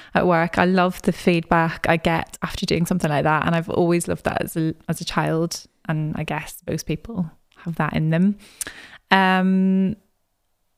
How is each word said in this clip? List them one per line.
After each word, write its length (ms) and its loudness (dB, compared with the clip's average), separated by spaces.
at 120 4
work. 320 2
I 60 4
love 380 2
the 100 0
feedback 760 0
I 100 4
get 440 -2
after 240 -6
doing 200 0
something 240 0
like 140 0
that. 220 2
And 80 2
I've 160 -2
always 380 2
loved 160 -4
that 180 -2
as 140 -8
a, 180 -2
as 120 -4
a 40 -12
child. 600 -2
And 300 -2
I 80 -6
guess 420 -10
most 200 -6
people 440 -6
have 180 -10
that 180 -4
in 160 0
them. 260 2
Um, 840 2